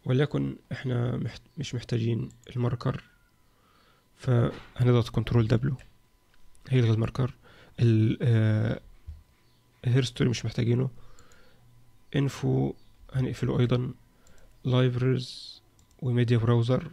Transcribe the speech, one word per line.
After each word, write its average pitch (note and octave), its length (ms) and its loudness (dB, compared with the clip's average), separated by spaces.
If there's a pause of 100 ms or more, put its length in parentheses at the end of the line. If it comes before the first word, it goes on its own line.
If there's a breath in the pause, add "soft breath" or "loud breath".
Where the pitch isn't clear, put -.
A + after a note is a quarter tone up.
وليكن C#3 520 -2 (140)
احنا B2 460 -4
محت-، - 400 -10
مش C3+ 180 -10
محتاجين A#2 540 -4 (260)
الماركر، B2 480 -4 (1120 soft breath)
فهنضغط B2 920 0
كنترول A#2 380 0
دبليو B2 300 0 (920)
هيلغي B2 220 4
الماركر. A2+ 440 -2 (440 loud breath)
ال-، A2+ 420 4
آه، A2 600 2 (1040)
الهير B2+ 160 4
ستوري C3 260 0
مش A#2 160 -4
محتاجينه. A#2+ 440 0 (1300 soft breath)
انفو C3+ 580 0 (400)
هنقفله B2+ 460 -2
ايضا. B2 340 0 (720 soft breath)
لايبرز B2+ 960 0 (400)
وميديا B2 360 2
براوزر. A#2+ 560 2